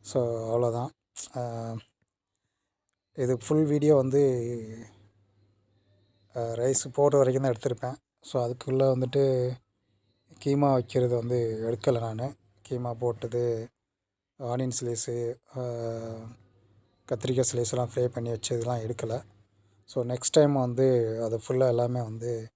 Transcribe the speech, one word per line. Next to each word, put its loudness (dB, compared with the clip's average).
So -2
அவ்வளோதான். 0
ஆ, -8
இது 0
ஃபுல் 2
வீடியோ 4
வந்து, 4
ஆ, -6
ரைஸ் -2
போடுற 4
வரைக்கும் 4
தான் 2
எடுத்திருப்பேன். -4
So -2
அதுக்குள்ளே 0
வந்துட்டு 2
கீமா 4
வைக்கிறது 2
வந்து -2
எடுக்கலை 0
நான். -6
கீமா -4
போட்டது, -2
ஆனியன் -2
ஸ்லைஸு, -4
ஆ, -6
கத்திரிக்காய் 0
ஸ்லைஸ்லாம் 0
ஃப்ரை 2
பண்ணி -4
வச்சதெல்லாம் -4
எடுக்கலை. -4
So -4
நெக்ஸ்ட் -2
டைம் 6
வந்து 2
அதை -2
ஃபுல்லாக 2
எல்லாமே 2
வந்து -8